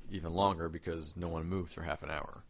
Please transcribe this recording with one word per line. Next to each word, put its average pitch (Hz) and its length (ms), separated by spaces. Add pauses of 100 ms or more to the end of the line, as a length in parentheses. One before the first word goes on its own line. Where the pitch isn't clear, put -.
(120)
even 82 220
longer 90 360
because 82 480
no 87 120
one 80 180
moved 90 260
for 82 80
half 76 220
an 76 80
hour. - 380